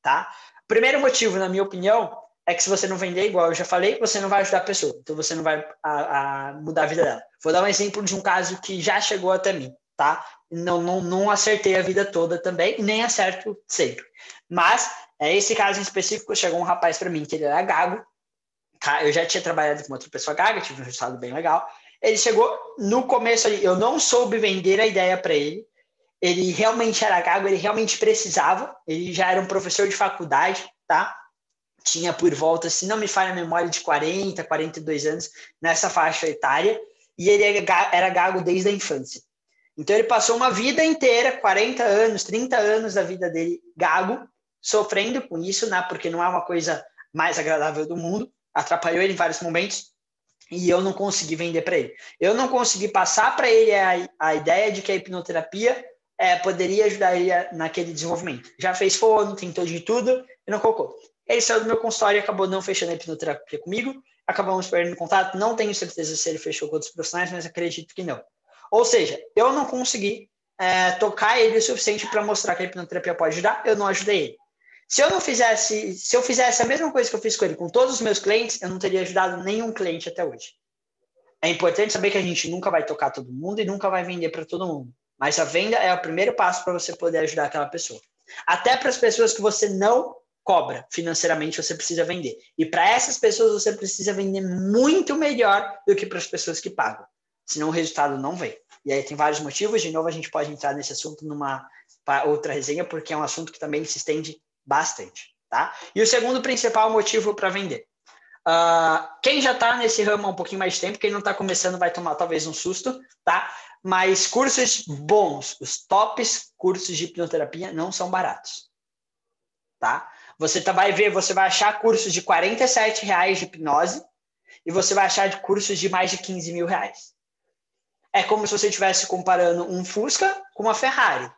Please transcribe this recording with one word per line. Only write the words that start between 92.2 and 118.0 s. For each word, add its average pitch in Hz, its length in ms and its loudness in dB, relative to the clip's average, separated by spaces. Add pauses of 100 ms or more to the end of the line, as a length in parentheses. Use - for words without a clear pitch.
E 160 80 2
pra 170 240 2
essas 247 280 0
pessoas, 220 340 4
você 202 220 0
precisa 196 400 -4
vender 196 280 -2
muito 220 720 2
melhor 233 720 2
do 202 80 6
que 196 120 0
pras 180 200 -6
pessoas - 360 -6
que - 80 -8
pagam. - 360 -4 (400)
Senão 151 220 -4
o 160 40 0
resultado 151 460 0
não 139 160 -6
vem. 165 240 -8 (280)
E 139 80 0
aí 135 100 0
tem 143 140 -10
vários 151 240 2
motivos. 196 400 -2
De 170 100 -4
novo, 160 160 -2
a 165 40 -2
gente 156 200 -10
pode 151 200 -4
entrar 143 220 -4
nesse 143 200 -8
assunto 151 320 -10
numa 143 420 -8 (380)
pa-, 139 180 0
outra 147 300 0
resenha, 147 320 -4
porque 160 280 -8
é 151 40 -4
um 151 60 -2
assunto 156 280 -6
que - 80 -20
também 151 240 -4
se - 140 -6
estende 156 440 -4 (240)
bastante, 139 720 -4 (140)
tá? 135 260 -2 (200)
E 208 60 4
o 220 60 6
segundo 254 340 2
principal 226 500 2
motivo 214 420 2
pra 196 160 -2
vender. 180 380 -6 (580)
Ah, 165 760 4
quem 285 200 2
já 262 120 4
tá 233 220 2
nesse 226 280 0
ramo 202 240 0
há - 20 0
um 185 60 -6
pouquinho 190 240 -8
mais 180 160 -2
de - 40 -4
tempo, 190 200 -6
quem 214 120 0
não 202 100 -4
tá 202 120 -2
começando 185 440 -2
vai 175 140 0
tomar 170 240 -4
talvez 160 300 -2
um 160 80 -8
susto, 220 460 -6 (260)
tá? 180 260 0 (300)
Mas 190 460 2
cursos 254 580 0
bons, 151 720 0
os - 280 -10
tops - 720 0
cursos 185 380 -2
de 165 100 -4
hipnoterapia 165 640 -6
não 170 200 -6
são 185 200 -4